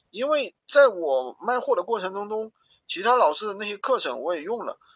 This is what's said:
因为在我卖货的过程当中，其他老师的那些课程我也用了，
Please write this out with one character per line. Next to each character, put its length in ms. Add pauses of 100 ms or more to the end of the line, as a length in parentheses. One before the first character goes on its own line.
(100)
因 180
为 260 (140)
在 180
我 540
卖 180
货 160
的 80
过 160
程 160
当 140
中， 240 (340)
其 160
他 140
老 180
师 140
的 60
那 120
些 100
课 220
程 240
我 140
也 60
用 220
了， 140 (160)